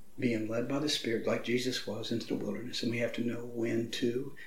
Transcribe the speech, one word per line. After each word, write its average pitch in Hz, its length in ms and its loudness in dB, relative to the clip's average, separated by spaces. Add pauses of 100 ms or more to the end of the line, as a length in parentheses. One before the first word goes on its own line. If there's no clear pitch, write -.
(180)
being 110 320 2
led 117 180 0
by 139 120 0
the 147 100 0
Spirit 113 380 0
like 110 160 2
Jesus 123 420 2
was 110 260 -4
into 113 140 0
the - 100 -2
wilderness. 104 460 -2
And 117 100 2
we 120 60 2
have 117 160 0
to 117 100 0
know 120 300 -2
when 117 380 2
to, 127 420 0 (140)